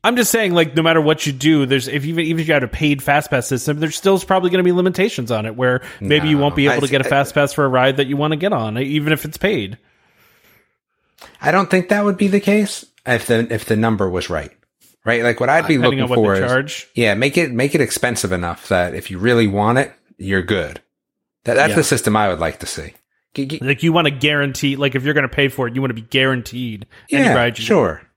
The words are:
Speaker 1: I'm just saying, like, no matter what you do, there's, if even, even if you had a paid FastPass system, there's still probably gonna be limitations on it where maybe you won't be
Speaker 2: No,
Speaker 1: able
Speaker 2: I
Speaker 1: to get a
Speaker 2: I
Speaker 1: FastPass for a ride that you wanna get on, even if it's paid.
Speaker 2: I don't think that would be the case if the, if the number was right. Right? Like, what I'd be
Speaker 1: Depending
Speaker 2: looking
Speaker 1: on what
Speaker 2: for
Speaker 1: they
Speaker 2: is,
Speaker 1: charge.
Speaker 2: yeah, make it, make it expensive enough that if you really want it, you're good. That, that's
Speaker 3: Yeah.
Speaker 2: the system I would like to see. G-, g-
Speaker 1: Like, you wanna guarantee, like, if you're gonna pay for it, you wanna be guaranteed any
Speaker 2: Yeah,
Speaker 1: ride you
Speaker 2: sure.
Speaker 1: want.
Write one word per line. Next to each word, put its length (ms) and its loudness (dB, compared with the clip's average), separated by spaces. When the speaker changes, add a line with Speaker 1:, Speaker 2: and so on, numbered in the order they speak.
Speaker 1:
I'm 140 2
just 140 2
saying, 240 2
like, 200 2
no 80 2
matter 200 4
what 240 0
you 80 -2
do, 320 2
there's, 200 0
if 200 -4
even, 180 -2
even 160 -2
if 80 -4
you 60 2
had 80 2
a 60 -4
paid 320 0
FastPass 440 0
system, 360 -2
there's 160 -4
still 240 2
probably 280 0
gonna 140 2
be 100 4
limitations 580 0
on 140 0
it 120 -8
where 260 0
maybe 280 0
you 100 2
won't 180 0
be 80 2
Speaker 2:
No, 80 4
Speaker 1:
able 120 0
Speaker 2:
I 20 -2
Speaker 1:
to 40 -4
get 140 2
a 40 -6
Speaker 2:
I 20 -6
Speaker 1:
FastPass 440 0
for 120 2
a 20 0
ride 300 2
that 80 0
you 100 -4
wanna 200 0
get 180 -2
on, 240 -4
even 340 -2
if 140 -4
it's 100 -12
paid. 400 -4
Speaker 2:
I 80 0
don't 200 0
think 200 0
that 120 2
would 140 0
be 120 2
the 120 2
case 460 0
if 220 0
the, 260 2
if 140 -4
the 100 2
number 320 0
was 220 -4
right. 220 -6
Right? 200 0
Like, 180 0
what 80 0
I'd 180 2
be 120 2
Speaker 1:
Depending 220 2
Speaker 2:
looking 20 0
Speaker 1:
on 80 -2
what 60 2
Speaker 2:
for 200 4
Speaker 1:
they 80 0
Speaker 2:
is, 60 -2
Speaker 1:
charge. 440 -4
Speaker 2:
yeah, 200 2
make 240 0
it, 140 0
make 220 0
it 60 2
expensive 520 -2
enough 360 -6
that 260 0
if 160 -10
you 80 -10
really 280 4
want 320 2
it, 160 -2
you're 240 -2
good. 400 -4
That, 100 -2
that's 160 2
Speaker 3:
Yeah. 60 0
Speaker 2:
the 80 2
system 320 0
I 120 2
would 100 -2
like 220 -4
to 60 -12
see. 260 -12
G-, 120 -4
g- 160 -8
Speaker 1:
Like, 200 0
you 120 2
wanna 160 4
guarantee, 680 0
like, 180 0
if 100 0
you're 100 0
gonna 140 -2
pay 200 0
for 180 -4
it, 80 -8
you 60 -2
wanna 140 -2
be 80 -10
guaranteed 840 -2
any 140 2
Speaker 2:
Yeah, 100 4
Speaker 1:
ride 240 2
you 60 -8
Speaker 2:
sure. 220 2
Speaker 1:
want. 200 -6